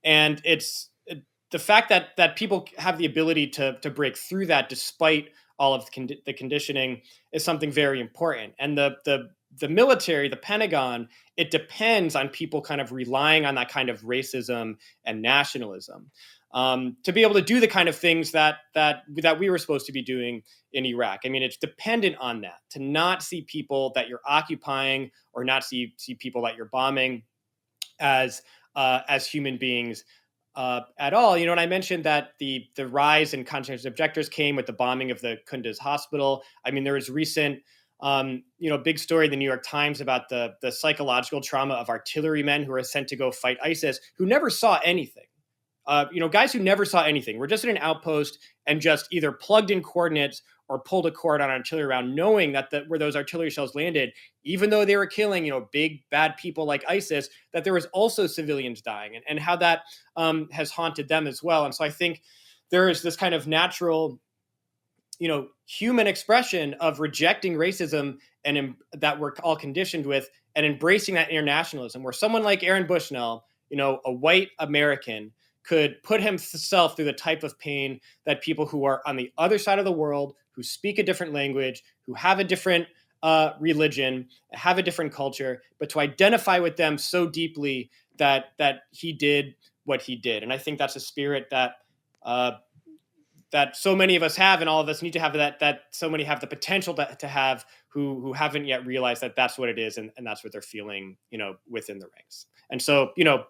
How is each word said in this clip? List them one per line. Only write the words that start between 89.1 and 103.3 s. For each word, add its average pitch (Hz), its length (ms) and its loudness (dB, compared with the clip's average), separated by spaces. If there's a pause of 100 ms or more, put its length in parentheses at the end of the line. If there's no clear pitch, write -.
did 143 400 0 (300)
what 135 180 -2
he 127 140 -8
did. 113 280 -4
And 120 80 -6
I 135 60 -2
think 143 220 -8
that's 139 160 -2
a 135 40 -10
spirit 139 520 -4
that, 127 220 0 (500)
uh, 123 300 0 (1000)
that 143 240 2
so 190 200 2
many 190 200 6
of 165 80 2
us 160 140 0
have, 190 240 6
and 160 80 0
all 156 120 4
of 151 80 -2
us 156 120 -6
need 170 120 -8
to 165 60 -2
have, 151 140 0
that, 147 260 -2
that 147 220 0 (100)
so 160 180 -6
many 156 140 -2
have 147 160 -2
the 139 80 -8
potential 180 480 -4
to, 143 240 -4
to 147 80 -10
have, 131 380 -2 (240)
who, 139 320 -4
who 131 120 -8
haven't 147 320 -2
yet 127 220 -4
realized 123 340 -2
that 127 140 -8
that's 123 220 0
what 123 120 -2
it 107 80 -4
is, 110 200 -6
and, 110 200 -10
and 123 80 -16
that's 107 180 -10
what 107 80 -14
they're 101 100 -14
feeling, 98 560 -14 (120)
you 117 80 -14
know, 98 180 -10 (140)
within 107 300 -10
the 90 160 -20
ranks. - 320 -20 (240)
And 127 100 -6
so, 139 340 2
you 175 100 2
know 139 240 4